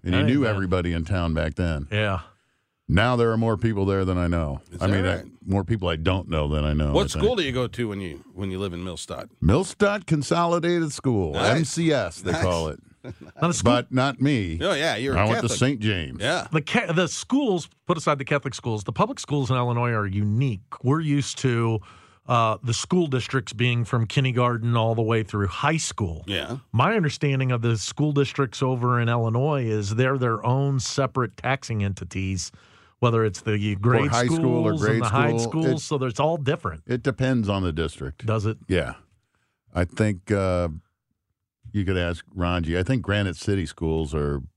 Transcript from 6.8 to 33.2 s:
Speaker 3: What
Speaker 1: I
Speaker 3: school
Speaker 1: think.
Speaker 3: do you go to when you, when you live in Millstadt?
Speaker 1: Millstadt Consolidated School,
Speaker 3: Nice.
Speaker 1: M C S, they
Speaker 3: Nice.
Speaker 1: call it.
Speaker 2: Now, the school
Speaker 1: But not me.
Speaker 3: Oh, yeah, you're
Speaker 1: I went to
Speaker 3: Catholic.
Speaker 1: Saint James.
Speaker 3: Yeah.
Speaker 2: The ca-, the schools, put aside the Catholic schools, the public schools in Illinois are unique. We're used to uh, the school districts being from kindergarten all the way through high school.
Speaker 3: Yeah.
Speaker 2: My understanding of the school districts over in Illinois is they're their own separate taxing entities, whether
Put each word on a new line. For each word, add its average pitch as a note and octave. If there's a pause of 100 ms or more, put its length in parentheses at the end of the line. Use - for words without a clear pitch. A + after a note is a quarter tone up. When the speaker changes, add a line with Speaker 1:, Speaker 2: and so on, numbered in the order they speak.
Speaker 3:
What F2
Speaker 1:
I -
Speaker 3:
school D#2+
Speaker 1:
think. A#3+
Speaker 3:
do E3
you C3+
go B2
to A2+
when G2+
you, D#2+ (120)
when F#2+
you F#2
live F#2+
in F2
Millstadt? - (140)
Speaker 1:
Millstadt F#3+
Consolidated E3+
School, G2
Speaker 3:
Nice. A2+
Speaker 1:
M D#3+
C E3
S, A#2+
they F#2+
Speaker 3:
Nice. -
Speaker 1:
call E2+
it. - (600)
Speaker 2:
Now, D#3+
the E3+
school A#2+
Speaker 1:
But A#2+
not B2+
me. G#2+
Speaker 3:
Oh, F#3
yeah, C#3+
you're C3
Speaker 1:
I F#2
went A2
to -
Speaker 3:
Catholic. A2+
Speaker 1:
Saint B2+
James. F2
Speaker 3:
Yeah. D3
Speaker 2:
The D#3+
ca-, G#3
the E3+
schools, A#3 (180)
put E3+
aside D3
the C#3
Catholic C#3+
schools, A2
the A#2+
public G#3+
schools C#3
in C3
Illinois A#2+
are G#2+
unique. G#2 (240)
We're D3
used C#3+
to A#2 (460)
uh, A2+
the A#2+
school F3+
districts C3
being A#2+
from A2+
kindergarten A#2+
all A2+
the A2+
way A2
through G2+
high D#3
school. E2
Speaker 3:
Yeah. F#2 (140)
Speaker 2:
My D3+
understanding C#3
of A#2
the A#2
school D3
districts C#3
over B2
in A#2
Illinois A#2+
is G#2+
they're C3
their A#2
own C3+
separate B2
taxing A#2+
entities, F#2+ (480)
whether A2+